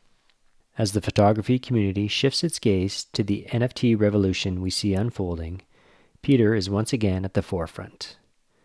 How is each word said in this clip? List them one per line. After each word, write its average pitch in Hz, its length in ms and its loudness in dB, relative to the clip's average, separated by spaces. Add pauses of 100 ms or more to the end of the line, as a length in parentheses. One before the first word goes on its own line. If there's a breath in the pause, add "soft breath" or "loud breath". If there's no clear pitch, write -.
(800)
As 104 140 0
the 104 100 0
photography 107 560 2
community 101 480 0
shifts - 380 -2
its 160 160 -4
gaze 98 420 0 (100)
to 113 120 -2
the 101 260 -4
N 117 140 0
F 127 100 -4
T 117 220 2
revolution 98 640 2
we 92 100 -4
see 101 240 -2
unfolding, 90 680 -4 (600 soft breath)
Peter 113 320 4
is 98 160 -2
once 104 220 -2
again 95 320 0
at 92 100 -6
the 101 80 0
forefront. - 760 -8 (460)